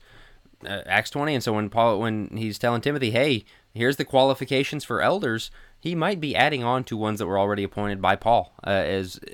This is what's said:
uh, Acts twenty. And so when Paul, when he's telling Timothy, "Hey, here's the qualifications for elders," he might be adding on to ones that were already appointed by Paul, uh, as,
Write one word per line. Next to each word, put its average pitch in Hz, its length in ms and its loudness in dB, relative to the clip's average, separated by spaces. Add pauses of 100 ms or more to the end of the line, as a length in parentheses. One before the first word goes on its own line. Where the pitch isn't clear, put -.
(640)
uh, 98 220 -8
Acts 104 240 0
twenty. 147 240 -2
And 120 80 -2
so 117 100 0
when 107 160 0
Paul, 113 300 2
when 110 360 -2
he's 107 220 -6
telling 120 240 0
Timothy, 135 300 0
"Hey, 120 340 2 (280)
here's 123 240 2
the 147 80 -4
qualifications 135 760 2
for 104 180 -2
elders," 123 500 0 (280)
he 170 140 -6
might 175 260 -2
be 147 160 -4
adding 135 280 2
on 123 220 0
to 117 120 -6
ones 107 220 -2
that 101 80 -2
were 95 100 0
already 101 260 2
appointed 101 380 -4
by 95 140 4
Paul, 110 380 0 (120)
uh, - 40 -2
as, 95 500 -2 (140)